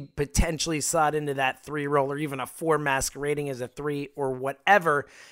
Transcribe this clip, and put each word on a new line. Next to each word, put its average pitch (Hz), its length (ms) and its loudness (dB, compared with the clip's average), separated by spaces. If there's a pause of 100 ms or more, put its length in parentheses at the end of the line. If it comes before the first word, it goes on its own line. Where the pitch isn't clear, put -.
(160)
potentially 156 680 0
slot 151 320 2
into 151 180 -2
that 135 320 -2
three 143 220 -6
role 143 260 2
or 143 60 -4
even 139 220 -4
a 123 60 -6
four 160 300 0
masquerading 143 720 0
as 127 140 -6
a 123 60 -6
three 143 460 -6
or 135 180 -2
whatever. 143 760 2 (260)